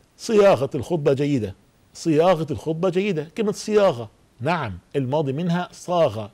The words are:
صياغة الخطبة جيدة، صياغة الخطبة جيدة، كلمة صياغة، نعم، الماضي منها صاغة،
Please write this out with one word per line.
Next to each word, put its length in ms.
صياغة 580
الخطبة 380
جيدة، 420
صياغة 580
الخطبة 380
جيدة، 380
كلمة 140
صياغة، 580
نعم، 360
الماضي 380
منها 380
صاغة، 640